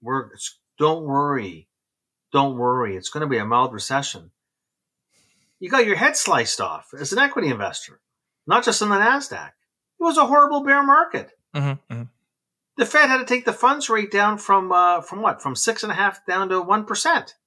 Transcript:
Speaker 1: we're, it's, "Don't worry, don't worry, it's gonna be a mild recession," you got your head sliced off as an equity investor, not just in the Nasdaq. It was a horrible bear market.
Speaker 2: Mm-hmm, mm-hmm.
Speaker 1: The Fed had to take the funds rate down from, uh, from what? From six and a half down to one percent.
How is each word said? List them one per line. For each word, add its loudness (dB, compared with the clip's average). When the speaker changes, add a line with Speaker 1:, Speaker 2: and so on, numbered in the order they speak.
Speaker 1:
we're, -6
it's, -16
"Don't 0
worry, -4
don't 0
worry, 0
it's -10
gonna -6
be 0
a -2
mild 0
recession," -6
you -12
got 4
your 0
head 2
sliced 0
off -10
as -8
an -4
equity 0
investor, -6
not 2
just 0
in -2
the 2
Nasdaq. 0
It -18
was 0
a 4
horrible 4
bear 4
market. 2
Speaker 2:
Mm-hmm, -4
mm-hmm. -10
Speaker 1:
The 2
Fed 4
had 2
to -6
take -2
the 0
funds 0
rate 0
down 2
from, 2
uh, 4
from -12
what? -2
From -6
six -4
and -6
a -6
half -2
down -4
to -2
one 0
percent. -2